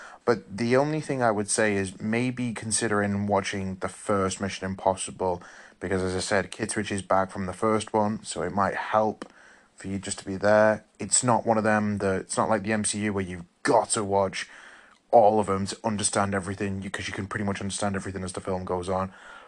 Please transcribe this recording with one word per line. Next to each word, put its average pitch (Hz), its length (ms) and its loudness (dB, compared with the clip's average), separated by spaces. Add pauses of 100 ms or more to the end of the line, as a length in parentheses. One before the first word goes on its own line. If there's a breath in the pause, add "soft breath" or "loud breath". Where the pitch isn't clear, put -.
(260 loud breath)
But 101 320 -2
the 120 180 2
only 151 240 2
thing 139 220 -4
I 117 100 4
would 104 180 -2
say 107 260 2
is 98 260 -4
maybe 123 520 -2
considering 104 720 0
watching 98 520 -2
the 90 80 -6
first 95 540 -2
Mission 95 240 -6
Impossible, 92 760 -2 (380 loud breath)
because 92 220 0
as 92 140 0
I 92 40 0
said, 92 320 0
Kittredge 104 400 -4
is 101 100 -2
back 95 300 2
from 98 140 -6
the 90 80 -6
first 110 400 0
one, 107 300 0
so - 180 -8
it 82 120 -4
might 95 220 0
help - 560 0 (440 loud breath)
for - 120 -14
you 98 120 -4
just 98 200 -8
to - 60 -14
be 95 100 -4
there. 107 480 4 (160)
It's - 240 0
not 120 220 4
one 110 120 4
of 107 60 0
them 104 360 2
that, 95 220 0
it's - 140 -8
not 95 140 2
like 101 140 2
the 110 100 -2
M 104 100 0
C 104 180 -2
U 104 120 -2
where 98 100 -2
you've 87 220 -8 (180)
got 120 280 4
to 113 120 0
watch 98 460 0 (640 loud breath)
all 110 280 8
of 98 80 2
them 98 200 0
to - 160 -6
understand 104 520 0
everything, 98 460 -4
you, 98 80 -8
'cause - 180 -8
you - 60 -8
can 98 140 -4
pretty 107 180 -4
much 98 160 -2
understand 98 340 -2
everything 95 280 -6
as 90 100 -8
the 98 80 -8
film 92 240 -4
goes 92 240 -4
on. 92 240 -2 (340 loud breath)